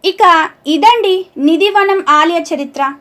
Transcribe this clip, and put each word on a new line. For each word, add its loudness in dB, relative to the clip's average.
ఇక 2
ఇదండి 0
నిధివనం 0
ఆలయ 2
చరిత్ర. -6